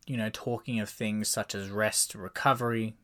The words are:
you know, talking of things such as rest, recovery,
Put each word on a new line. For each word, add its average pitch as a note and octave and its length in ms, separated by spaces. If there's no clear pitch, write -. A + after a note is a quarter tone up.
you C3 120
know, A2 120
talking A#2 520
of G2+ 80
things G#2+ 400
such - 260
as G2 140
rest, G#2+ 460
recovery, A2+ 880